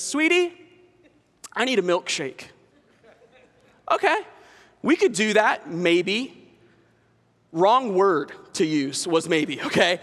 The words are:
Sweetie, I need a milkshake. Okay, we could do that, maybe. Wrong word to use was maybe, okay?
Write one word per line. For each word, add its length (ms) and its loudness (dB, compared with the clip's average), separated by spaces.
Sweetie, 520 0
I 120 -2
need 140 0
a 40 -2
milkshake. 640 -4
Okay, 260 0
we 140 2
could 180 0
do 200 0
that, 360 2
maybe. 680 0
Wrong 420 2
word 380 2
to 120 0
use 420 -4
was 200 0
maybe, 340 -2
okay? 420 0